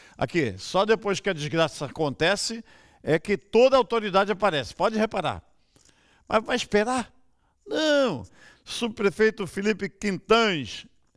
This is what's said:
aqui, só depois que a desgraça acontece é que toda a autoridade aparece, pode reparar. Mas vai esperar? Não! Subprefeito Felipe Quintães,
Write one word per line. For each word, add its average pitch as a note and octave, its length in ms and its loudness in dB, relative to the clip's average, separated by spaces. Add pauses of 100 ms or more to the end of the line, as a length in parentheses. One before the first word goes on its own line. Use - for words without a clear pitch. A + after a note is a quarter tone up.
(160)
aqui, C3 400 -2
só F#3 300 -2
depois G#3 340 0
que - 80 -4
a F#3+ 60 0
desgraça D3+ 500 -2
acontece D#3+ 800 -2 (380)
é D3+ 160 2
que G3+ 180 -2
toda B3+ 400 4
a - 20 6
autoridade G#3 540 0
aparece, F3 420 -2
pode G#3+ 220 0
reparar. F3+ 460 -2 (840)
Mas G#3+ 160 0
vai B3+ 140 -2
esperar? A#3 560 -2 (540)
Não! C#4+ 560 2 (420)
Subprefeito G#3+ 840 0
Felipe G3 440 -2
Quintães, G3 960 0 (300)